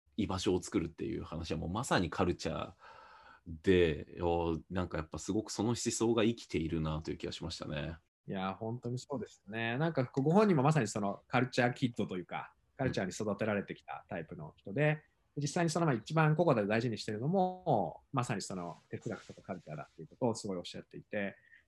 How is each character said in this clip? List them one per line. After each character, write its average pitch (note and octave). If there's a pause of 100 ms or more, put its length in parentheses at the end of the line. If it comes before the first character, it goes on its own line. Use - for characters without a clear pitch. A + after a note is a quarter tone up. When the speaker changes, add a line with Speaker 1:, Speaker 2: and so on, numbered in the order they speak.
(160)
Speaker 1:
居 G2
場 F#2
所 F#2
を F2
作 -
る E2
っ -
て -
い E2
う E2
話 E2
は E2
も E2
う -
ま G#2+
さ D3
に E2+
カ -
ル F2+
チ -
ャ -
ー - (920)
で、 E2+
お E2+
ー、 D#2 (120)
な F#2
ん F2
か D#2+
や D#2
っ -
ぱ E2+
す -
ご G#2+
く -
そ -
の G#2+
思 A#2+
想 A#2
が A2
生 A#2
き -
て -
い D#2+
る E2
な D#2
と D#2
い -
う -
気 -
が E2+
し -
ま E2+
し -
た -
ね。 D2 (320)
Speaker 2:
い -
や、 F#2+
本 A2+
当 A#2+
に B2
そ C#3
う -
で G2+
す -
ね。 A2+
な D#3+
ん -
か C3+
こ -
う、 C3+
ご D3+
本 G#3
人 F3+
も B2+
ま D3
さ D#3
に G#2+
そ A2
の G2+
カ B2+
ル B2
チ -
ャ A#2+
ー B2
キ D3+
ッ A#2+
ド G2+
と F#2+
い F2
う -
か、 - (240)
カ C3+
ル B2+
チ -
ャ G2
ー -
に F2
育 G#2
て A2+
ら G#2+
れ G2+
て E2+
き -
た C#2
タ F#2
イ E2
プ F2
の D2+
人 -
で、 D3+ (340)
Speaker 1:
う D3
ん。 -
Speaker 2:
実 D3
際 F3
に E3
そ E3+
の、 E3+
ま D3+
あ、 -
一 -
番 D#3
コ F3
コ E3+
ダ A2+
で G2+
大 A2
事 B2
に G#2
し -
て A2
る G#2+
の B2
も、 F3+ (120)
ま B2
さ A#2+
に G2
そ -
の E2+ (120)
哲 -
学 G2+
と -
か -
カ G2
ル F2
チ D#2
ャ D#2
ー -
だ D2
っ -
て E2
い D#2
う -
こ -
と B2+
を A2
す G#2+
ご F#2+
い -
お F2
っ -
し -
ゃ F2+
っ -
て -
い -
て、 G2+ (320)